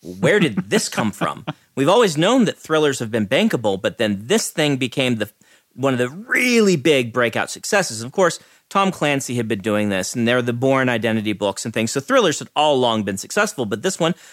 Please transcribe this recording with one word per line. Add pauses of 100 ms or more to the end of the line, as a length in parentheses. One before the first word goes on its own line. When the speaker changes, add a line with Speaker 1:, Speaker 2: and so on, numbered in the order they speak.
Speaker 1:
where
did
this
come
from?"
Speaker 2:
<laughs> (220)
Speaker 1:
We've
always
known
that
thrillers
have
been
bankable,
but
then
this
thing
became
the, (440)
one
of
the
really
big
breakout
successes.
Of
course, (300)
Tom
Clancy
had
been
doing
this,
and
they're
the
Bourne
Identity
books
and
things.
So
thrillers
had
all
long
been
successful,
but
this
one (180)